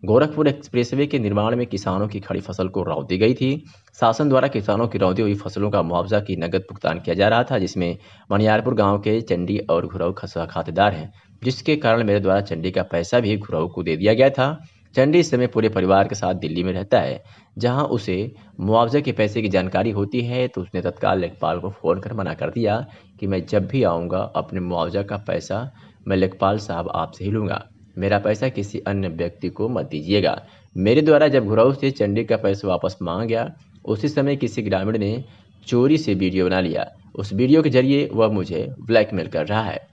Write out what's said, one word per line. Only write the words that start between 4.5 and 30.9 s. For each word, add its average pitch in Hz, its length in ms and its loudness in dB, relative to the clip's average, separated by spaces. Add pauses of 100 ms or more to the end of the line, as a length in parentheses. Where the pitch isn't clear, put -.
की - 100 -4
रौंदी 92 240 2
हुई 101 120 2
फसलों 101 360 -4
का 98 120 2
मुआवजा 87 380 0
की 98 160 -6
नकद 85 240 -2
भुगतान 87 400 -4
किया 85 140 -2
जा 98 140 4
रहा 117 160 2
था, 127 140 -2
जिसमें 90 400 -4 (320)
मनियारपुर 107 440 2
गाँव 104 240 2
के 107 220 0
चंडी 95 380 -2
और 85 280 0
घुरऊ 87 260 -4
खसवा 85 340 -8
खातेदार 85 460 0
हैं, 78 200 -10 (300)
जिसके 131 340 0
कारण 117 280 2
मेरे 101 160 2
द्वारा 95 200 2
चंडी 87 300 -6
का 90 120 -2
पैसा 90 380 0
भी 107 160 0
घुरऊ 85 320 -4
को 87 140 -8
दे 82 140 -2
दिया 101 180 4
गया 131 160 6
था। 135 340 -2 (320)
चंडी 147 220 4
इस 165 120 2
समय 123 160 2
पूरे 113 220 0
परिवार 95 400 4
के 98 60 -6
साथ 92 200 -2
दिल्ली 85 300 -4
में 92 80 -2
रहता 101 280 2
है, 67 240 -4 (340)
जहां 123 260 0
उसे 101 500 -4 (260)
मुआवजे 117 420 2
के 135 100 -4
पैसे 107 300 0
की 107 60 -2
जानकारी 92 420 0
होती 101 300 -2
है 123 280 -2
तो 98 120 -8
उसने 90 220 -6
तत्काल 95 360 0
लेखपाल 85 420 -4
को 90 100 -8
फ़ोन 95 300 -2
कर 107 120 -10
मना 95 220 -6
कर - 160 -6
दिया 113 360 -2 (340)
कि 104 60 -6
मैं 92 200 -2
जब 98 200 0
भी 135 160 0
आऊंगा 87 360 0 (180)
अपने - 240 -4
मुआवजा 87 420 -2
का 101 140 -6
पैसा 104 560 -6 (360)
मैं 98 80 2
लेखपाल 98 420 2
साहब 85 360 -6
आपसे 82 300 -6
ही 101 60 -4
लूँगा, 104 380 -4 (300)
मेरा 98 200 2
पैसा 110 300 0
किसी 104 300 -6
अन्य 98 300 -2
व्यक्ति 85 400 -6
को 104 200 -4
मत 95 180 -4
दीजिएगा। 80 600 0 (300)
मेरे 107 260 4